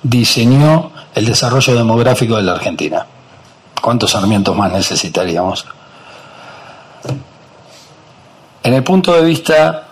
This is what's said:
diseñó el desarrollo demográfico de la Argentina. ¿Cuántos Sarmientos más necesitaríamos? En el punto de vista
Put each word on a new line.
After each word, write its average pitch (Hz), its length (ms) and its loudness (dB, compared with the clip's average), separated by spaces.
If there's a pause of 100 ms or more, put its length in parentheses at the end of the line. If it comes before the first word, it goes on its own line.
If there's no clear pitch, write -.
diseñó 131 880 2 (220)
el 107 100 -2
desarrollo 123 500 0
demográfico 117 640 0
de 104 60 -2
la 92 100 -2
Argentina. 82 540 -6 (760)
¿Cuántos 117 300 -2
Sarmientos 101 440 0
más 98 200 -2
necesitaríamos? 90 920 -4 (3000)
En 120 120 0
el 131 100 0
punto 180 300 2
de 165 80 4
vista 160 680 2